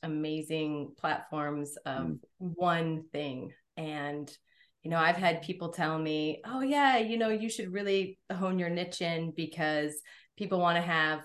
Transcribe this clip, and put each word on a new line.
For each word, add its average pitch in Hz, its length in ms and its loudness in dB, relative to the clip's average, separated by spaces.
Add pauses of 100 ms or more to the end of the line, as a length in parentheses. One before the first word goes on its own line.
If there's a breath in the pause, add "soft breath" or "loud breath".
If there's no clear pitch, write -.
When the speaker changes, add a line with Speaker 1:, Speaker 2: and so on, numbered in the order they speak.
Speaker 1:
amazing 156 920 -2
platforms 147 880 -2
of 135 220 -2
Speaker 2:
Mm. 156 140 -4 (180)
Speaker 1:
one 170 720 0
thing. 139 400 -6 (240)
And, 147 580 -6 (480)
you 165 80 -4
know, 165 80 4
I've 165 180 6
had 175 260 2
people 170 280 -6
tell 160 280 0
me, 156 460 0
"Oh, 254 160 -6
yeah, 269 380 4
you 220 180 0
know, 226 140 2
you 220 200 0
should 196 220 -6
really 196 460 0 (140)
hone 185 260 0
your 175 120 2
niche 180 320 -2
in 165 300 -2
because 151 680 -2 (360 soft breath)
people 190 240 0
wanna 170 220 4
have 156 420 2